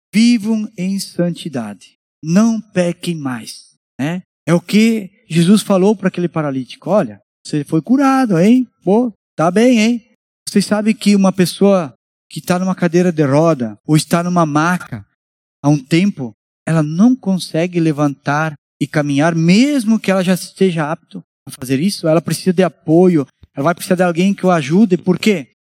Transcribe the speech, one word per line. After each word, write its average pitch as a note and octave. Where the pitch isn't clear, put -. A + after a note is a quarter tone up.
vivam A3
em F#3+
santidade. C#3
Não G#3+
pequem F3
mais, B2+
né? E3+
É D#3+
o E3+
que A3
Jesus E3+
falou G3
para F#3+
aquele F3
paralítico. C#3+
"Olha, D3
você D3+
foi D#3+
curado, C4
hein? A#3
Pô, A3
tá E3
bem, A#3
hein?" A3+
Vocês G3+
sabem G#3+
que G#3
uma F#3+
pessoa F#3
que -
tá F3+
numa F#3
cadeira F3+
de D#3
roda C3+
ou D3+
está E3+
numa F3
maca D3+
há C#3+
um D3+
tempo, D#3+
ela D#3+
não F#3
consegue F3
levantar D3+
e C#3+
caminhar, D3
mesmo G#3+
que G3
ela F#3+
já F#3
esteja E3
apta -
a C#3
fazer C3
isso, F3+
ela D#3+
precisa E3
de F3+
apoio, E3
ela C#3
vai E3
precisar -
de F3
alguém F3+
que -
o F#3
ajude. E3+
Por F3+
quê? F#3